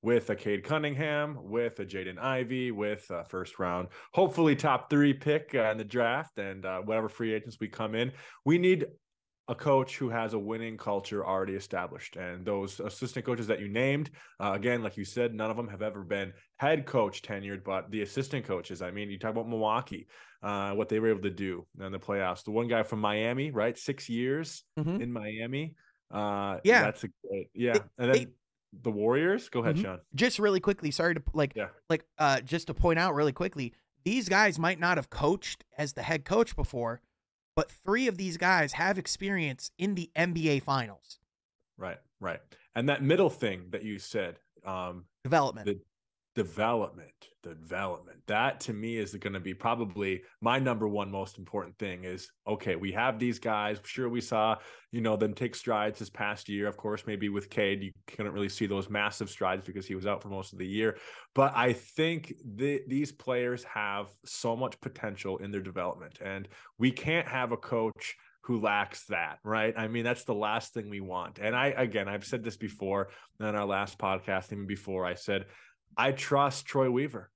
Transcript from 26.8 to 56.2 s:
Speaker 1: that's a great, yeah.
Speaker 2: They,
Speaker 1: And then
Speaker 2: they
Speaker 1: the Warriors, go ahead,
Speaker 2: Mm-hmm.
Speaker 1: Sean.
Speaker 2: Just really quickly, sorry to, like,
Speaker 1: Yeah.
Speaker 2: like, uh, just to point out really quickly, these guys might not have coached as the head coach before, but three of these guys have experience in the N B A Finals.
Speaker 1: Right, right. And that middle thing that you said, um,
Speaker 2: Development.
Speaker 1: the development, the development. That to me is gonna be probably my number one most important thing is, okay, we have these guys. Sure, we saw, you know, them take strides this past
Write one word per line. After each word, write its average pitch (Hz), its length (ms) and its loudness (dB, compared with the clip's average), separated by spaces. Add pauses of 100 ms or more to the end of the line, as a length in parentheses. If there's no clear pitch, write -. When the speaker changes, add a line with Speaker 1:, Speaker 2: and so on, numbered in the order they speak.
Speaker 1:
that's - 220 0
a 95 60 -6 (180)
great, 98 260 -6
yeah. 120 200 2
Speaker 2:
They, 107 60 -4
Speaker 1:
And 104 180 -18
then 123 160 2
Speaker 2:
they 127 140 4 (540)
Speaker 1:
the 120 100 -2
Warriors, 135 580 2
go 127 100 -2
ahead, 117 160 2
Speaker 2:
Mm-hmm. 185 80 0
Speaker 1:
Sean. 190 160 -4 (160)
Speaker 2:
Just 214 240 4
really 202 220 4
quickly, 196 280 2
sorry 170 260 2
to, 151 80 -4 (100)
like, 147 200 2
Speaker 1:
Yeah. 101 140 -2 (220)
Speaker 2:
like, 160 160 2 (120)
uh, 139 220 6
just 156 280 -4
to 160 60 -4
point 170 240 6
out 175 160 4
really 143 200 4
quickly, - 400 -4 (320)
these 208 240 2
guys 196 280 6
might 165 220 2
not 175 160 4
have 139 140 0
coached - 560 0 (120)
as 147 140 -2
the - 120 -8
head 151 200 0
coach 226 320 4
before, 117 460 -2 (540)
but 156 140 2
three 240 380 2
of 196 100 0
these 180 180 -2
guys 170 380 4
have 190 240 2
experience 190 800 -2
in 196 160 2
the 175 220 -2
N 175 180 2
B 160 160 4
A 143 100 6
Finals. 127 600 -2 (580)
Speaker 1:
Right, 92 220 -6 (200)
right. 87 200 -4 (340)
And 120 160 2
that 139 140 2
middle 165 260 6
thing 92 400 -4
that 101 140 -6
you 104 160 -6
said, 92 400 -4 (260)
um, 90 400 -6 (180)
Speaker 2:
Development. 131 440 2
Speaker 1:
the 98 120 -2 (560)
development, 107 920 -2 (140)
the 85 100 -12
development. 82 720 -6
That 110 360 2
to 117 120 -4
me 113 240 -4
is 107 160 -4
gonna 98 260 -4
be 92 140 -6
probably 98 680 -2 (180)
my 120 160 2
number 120 300 0
one 101 240 -2
most 98 260 -6
important 95 400 -8
thing 92 280 -6
is, 92 220 -8 (200)
okay, 98 280 0
we 95 180 -2
have 110 260 2
these 120 180 0
guys. 104 460 -2
Sure, 123 260 -4
we 120 100 -2
saw, 110 380 2 (340)
you 120 80 -4
know, 110 160 4
them 101 200 2
take 123 180 -4
strides 107 460 0
this 107 100 -8
past 104 400 -6